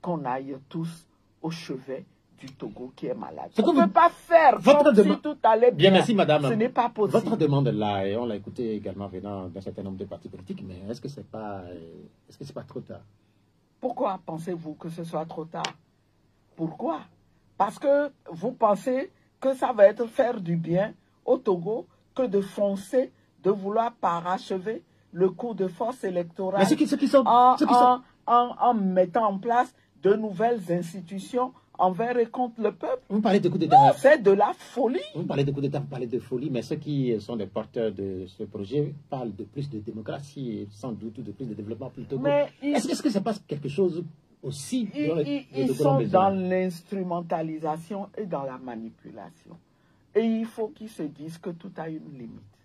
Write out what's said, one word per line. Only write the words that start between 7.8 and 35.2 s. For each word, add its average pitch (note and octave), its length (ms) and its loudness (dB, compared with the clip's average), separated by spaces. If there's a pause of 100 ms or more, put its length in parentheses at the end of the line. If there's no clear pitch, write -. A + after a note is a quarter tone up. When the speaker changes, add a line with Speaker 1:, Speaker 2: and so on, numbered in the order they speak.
Speaker 2:
et G2 100 -2
on A#2+ 80 -4
l'a A2 120 -6
écouté G#2+ 400 -8
également G2 320 -10
venant F#2+ 400 -10
d'un F2+ 120 -12
certain G2 220 -12
nombre G2 140 -10
de G2 80 -10
partis G2 240 -16
politiques, F#2+ 360 -16
mais F#2 240 -14
est-ce B2+ 120 -12
que - 80 -12
c'est G#2+ 180 -16
pas, G#2 360 -14
euh, F2 120 -16 (540)
est-ce - 100 -20
que - 60 -16
c'est C#3 80 -18
pas A#2 100 -14
trop A#2+ 180 -16
tard ? - 200 -18 (800)
Speaker 1:
Pourquoi G3 440 -4
pensez-vous E3 500 -8
que - 140 -12
ce E3+ 140 -10
soit E3 240 -6
trop E3 180 -10
tard ? D#3+ 300 -8 (800)
Pourquoi ? B3+ 460 -6 (560)
Parce G3+ 240 -2
que C#4+ 320 2 (180)
vous F3 220 -6
pensez B3+ 580 0 (300)
que C4+ 140 0
ça C4 180 -2
va G#3+ 160 8
être A3+ 180 0
faire A#3 340 -2
du E3+ 160 -2
bien E3+ 380 -2 (300)
au C4 140 2
Togo G3+ 500 -4 (260)
que C4 80 -2
de G3+ 180 0
foncer, G3+ 720 -2 (300)
de F#3 80 2
vouloir G#3 440 0
parachever F#3 880 -4 (260)
le F#3 200 2
coup A3+ 240 -8
de F#3+ 120 -2
force A3+ 380 -6
électoral F#3 560 -2
Speaker 2:
Mais G3 60 6
ceux D4+ 100 4
qui, D4+ 100 2
ceux C#4+ 100 -2
qui C#4+ 120 0
sont, C4+ 180 6
Speaker 1:
en, B3 300 8
Speaker 2:
ceux D4+ 100 2
qui A#3+ 80 4
sont B3 260 6 (260)
Speaker 1:
en, A3+ 60 2
en, A#3+ 280 2
en A#3+ 140 4
mettant F#3+ 520 2
en G3 120 0
place A#3+ 360 0 (280)
de G3 120 6
nouvelles G#3+ 460 0 (100)
institutions F#3+ 840 -4 (260)
envers G#3+ 400 0
et A3+ 80 2
contre A#3 340 -6
le - 120 0
peuple. - 360 -6
Speaker 2:
Vous G#3 120 0
parlez G3+ 180 4
de F3+ 100 2
coup D3 100 -2
d'État. - 180 4
Speaker 1:
Non, - 200 8
c'est C#4+ 240 6
de G3 120 6
la G3+ 200 4
folie. C4 460 -4 (160)
Speaker 2:
Vous D3+ 100 -6